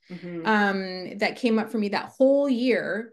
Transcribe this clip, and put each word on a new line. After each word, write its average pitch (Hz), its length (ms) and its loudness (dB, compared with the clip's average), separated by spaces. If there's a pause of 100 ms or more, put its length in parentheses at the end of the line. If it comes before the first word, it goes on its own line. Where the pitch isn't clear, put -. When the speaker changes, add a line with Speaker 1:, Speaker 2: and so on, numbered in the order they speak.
(100)
Speaker 1:
Mm-hmm. 175 360 -10
Speaker 2:
um, 190 720 0
that 202 200 -2
came 226 220 2
up 220 120 -2
for 240 80 -4
me 202 100 0
that 196 220 -4
whole 277 360 4
year 226 680 0